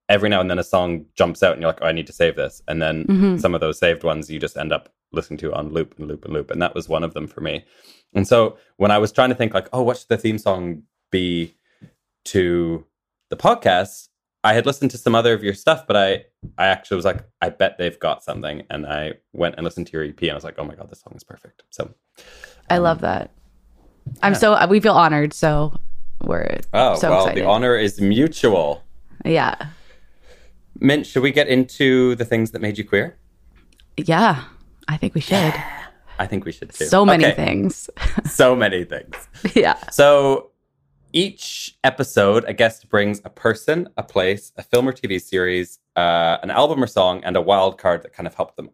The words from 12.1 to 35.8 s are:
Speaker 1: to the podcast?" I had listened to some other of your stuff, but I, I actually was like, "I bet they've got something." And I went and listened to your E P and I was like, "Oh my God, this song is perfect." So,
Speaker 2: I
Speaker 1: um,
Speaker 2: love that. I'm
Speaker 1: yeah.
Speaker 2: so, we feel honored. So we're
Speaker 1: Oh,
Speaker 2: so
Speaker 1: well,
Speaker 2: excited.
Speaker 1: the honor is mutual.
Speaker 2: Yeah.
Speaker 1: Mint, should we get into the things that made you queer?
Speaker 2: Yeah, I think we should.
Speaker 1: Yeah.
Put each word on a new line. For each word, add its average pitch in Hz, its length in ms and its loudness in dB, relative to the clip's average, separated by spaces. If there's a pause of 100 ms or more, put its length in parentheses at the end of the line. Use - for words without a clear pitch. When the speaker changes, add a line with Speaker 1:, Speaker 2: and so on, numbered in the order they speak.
Speaker 1:
to 87 600 0 (440)
the - 60 -10
podcast?" 101 760 0 (340)
I 107 100 4
had 117 140 0
listened 139 240 0
to - 80 -14
some 117 160 2
other 117 180 4
of 101 100 -2
your 98 120 -2
stuff, - 320 0
but 104 100 2
I, 98 280 0 (340)
I 92 80 2
actually 95 300 0
was 87 80 -2
like, 92 180 -2 (180)
"I 87 80 0
bet - 300 -2
they've 87 200 -4
got 78 240 -4
something." 73 460 -10
And 76 160 -10
I 76 280 -8 (200)
went 85 240 -4
and 82 80 -10
listened 85 220 -10
to - 60 -16
your 78 100 -6
E 73 80 -8
P 82 160 -4
and 76 60 -4
I - 20 -10
was 73 80 -14
like, 80 160 -14
"Oh 76 60 -8
my 73 100 -16
God, 76 160 -20
this - 100 -20
song - 140 -20
is - 80 -20
perfect." - 480 -20
So, - 200 -12 (760)
Speaker 2:
I 175 80 2
Speaker 1:
um, 175 60 0
Speaker 2:
love 165 180 0
that. 92 300 -6 (880)
I'm 196 120 2
Speaker 1:
yeah. 185 40 -2
Speaker 2:
so, 214 300 4
we 202 140 4
feel 214 120 4
honored. 151 400 4
So 151 400 0 (500)
we're - 360 -2 (160)
Speaker 1:
Oh, 113 180 4
Speaker 2:
so 156 160 0
Speaker 1:
well, 95 140 4
Speaker 2:
excited. 85 200 0
Speaker 1:
the - 40 -2
honor 120 280 4
is 101 240 0
mutual. 101 840 2 (420)
Speaker 2:
Yeah. 160 300 0 (1200)
Speaker 1:
Mint, 143 300 2
should 127 160 0
we 143 80 2
get 147 160 2
into 127 680 2
the 117 100 -4
things 113 260 0
that 98 100 -10
made 104 160 -4
you 104 60 -6
queer? 110 340 -2 (800)
Speaker 2:
Yeah, 160 480 0 (460)
I 156 80 -4
think - 180 -4
we 156 60 -4
should. - 160 -8
Speaker 1:
Yeah. 156 260 -2 (560)